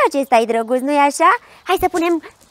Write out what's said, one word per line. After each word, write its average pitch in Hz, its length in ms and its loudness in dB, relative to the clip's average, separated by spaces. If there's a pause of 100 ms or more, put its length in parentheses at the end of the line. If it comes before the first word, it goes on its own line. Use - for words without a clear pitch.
acesta 277 280 -2
e 226 100 4
drăguț, 226 340 -2
nu-i 285 300 0
așa? 330 220 2 (320)
Hai 359 160 -2
să 370 160 0
punem 339 280 -2 (280)